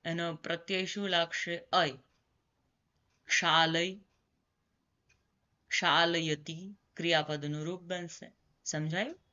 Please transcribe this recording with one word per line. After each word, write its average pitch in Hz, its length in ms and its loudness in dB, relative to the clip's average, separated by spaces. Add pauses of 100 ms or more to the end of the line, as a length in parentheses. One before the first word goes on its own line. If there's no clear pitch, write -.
એનો 170 320 -2
પ્રત્યય 180 500 -4
શું 202 220 -4
લાગશે? 170 540 0 (200)
ઐ. 143 100 0 (1300)
ક્ષાલય, 165 760 2 (1700)
ક્ષાલયતિ 165 1080 2 (200)
ક્રિયાપદનું 151 680 0
રૂપ 180 160 -6
બનશે. 175 520 -10 (320)
સમજાયું? 175 560 -4 (120)